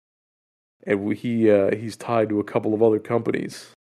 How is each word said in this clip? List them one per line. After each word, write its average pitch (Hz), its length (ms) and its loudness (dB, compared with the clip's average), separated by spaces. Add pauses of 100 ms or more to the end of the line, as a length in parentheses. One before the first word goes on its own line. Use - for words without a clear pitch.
(840)
And 101 200 0
we, 110 100 -2
he, 113 360 2
uh, 98 260 4
he's 110 200 -10
tied 113 340 -2
to 104 100 0
a 104 40 -4
couple 110 300 -2
of 107 80 2
other 110 160 4
companies - 720 -4 (220)